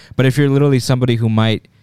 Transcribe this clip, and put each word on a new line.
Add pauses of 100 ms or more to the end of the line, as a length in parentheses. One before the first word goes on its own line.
(160)
but
if
you're
literally
somebody
who
might, (160)